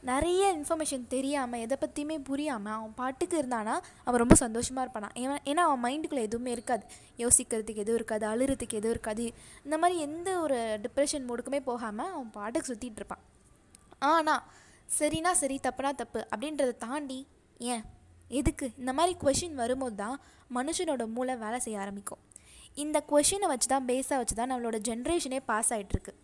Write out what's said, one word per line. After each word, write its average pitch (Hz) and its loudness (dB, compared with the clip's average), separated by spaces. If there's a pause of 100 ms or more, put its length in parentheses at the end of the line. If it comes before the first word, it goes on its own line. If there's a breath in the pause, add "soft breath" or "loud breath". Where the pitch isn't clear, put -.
நிறைய 349 4
இன்ஃபர்மேஷன் 294 -2
தெரியாம, 262 -2
எதை 233 -2
பத்தியுமே 302 -2 (100)
புரியாம 277 -2
அவன் 220 -6
பாட்டுக்கு 269 0
இருந்தானா 247 0 (260 loud breath)
அவன் 240 4
ரொம்ப 254 12 (140)
சந்தோஷமா 240 -4
இருப்பானா. 247 -4
ஏன்னா, 262 -4
ஏன்னா 285 0
அவன் 302 4
மைண்டுக்குள்ள 294 -2
எதுவுமே 233 -2
இருக்காது, 233 -2 (300 loud breath)
யோசிக்கிறதுக்கு 233 2
எதுவும் 214 0
இருக்காது, 220 0
அழுறதுக்கு 247 0
எதுவும் 220 0
இருக்காது. 226 -4 (320 loud breath)
இந்த 302 -2
மாதிரி 349 4
எந்த 339 -2
ஒரு 233 0
டிப்ரெஷன் 254 0
மூடுக்குமே 240 -2
போகாம 240 -4
அவன் 269 -8
பாட்டுக்கு 233 -4
சுத்திட்டு 220 -10
இருப்பான். - -10 (800)
ஆனா 311 4 (540 loud breath)
சரினா 320 2
சரி, 277 0
தப்புனா 269 0
தப்பு 233 -6 (100)
அப்படின்றத 269 0
தாண்டி, 262 -6 (320)
ஏன், 233 -4 (460)
எதுக்கு, 269 0
இந்த 254 -4
மாதிரி 349 4
கொஷின் 311 4
வரும்போது 254 -2
தான் 208 -6 (340 loud breath)
மனுஷனோட 277 0
மூளை 254 -2
வேலை 226 -4
செய்ய 220 -4
ஆரம்பிக்கும். 202 -8 (560 loud breath)
இந்த 294 0
கொஷினை 294 4
வச்சு 269 2
தான், 269 2
பேஸாக 262 0
வச்சு 240 -2
தான் 240 -2
நம்மளோட 233 -2
ஜென்ரேஷனே 262 0
பாஸ் 226 0
ஆயிட்டிருக்கு. - -4